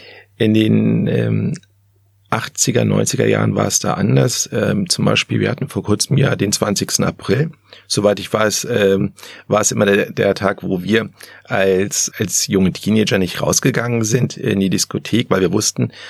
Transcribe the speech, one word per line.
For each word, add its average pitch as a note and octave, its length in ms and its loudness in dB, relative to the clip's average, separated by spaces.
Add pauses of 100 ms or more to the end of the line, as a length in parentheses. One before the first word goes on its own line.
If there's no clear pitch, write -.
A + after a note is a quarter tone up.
(380)
in A2 160 2
den, A2 540 2
ähm, A2+ 460 -2 (760)
achtziger, A2+ 540 -2
neunziger G#2+ 420 0
Jahren G#2+ 300 2
war G#2 120 0
es - 120 -2
da - 140 -2
anders. B2 580 0
Ähm, G#2 380 0
zum - 160 -2
Beispiel, G#2+ 340 0
wir G#2 100 0
hatten - 200 -6
vor G2+ 120 -4
kurzem G#2+ 360 0
ja - 180 2
den G#2 160 -2
zwanzigsten - 540 -2
April. A2+ 460 -2 (360)
Soweit G2+ 320 2
ich F2+ 120 -10
weiß, G#2+ 380 0
ähm, G2+ 440 2 (340)
war G#2 140 2
es - 100 0
immer G#2+ 140 2
der, G2+ 260 2
der G2 240 0
Tag, G2+ 260 -2
wo F#2 220 -4
wir G#2 260 0 (360)
als, G2 720 0
als - 300 -2
junge F#2+ 260 2
Teenager A2 440 0
nicht F#2 240 -2
rausgegangen A#2 600 0
sind B2 320 0
in G2+ 240 -2
die G2 100 2
Diskothek, - 600 -2
weil F#2+ 100 2
wir F2+ 140 2
wussten, - 380 -2 (180)